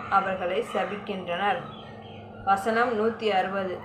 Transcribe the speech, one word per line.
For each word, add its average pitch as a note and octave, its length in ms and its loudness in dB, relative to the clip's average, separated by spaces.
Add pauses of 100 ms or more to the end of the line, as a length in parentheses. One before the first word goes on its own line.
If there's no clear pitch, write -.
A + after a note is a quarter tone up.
(100)
அவர்களை F#3+ 520 2
சபிக்கின்றனர். F#3+ 1000 -2 (840)
வசனம் A3+ 500 4
நூத்தி A3 340 2
அறுபது. F#3+ 460 2 (100)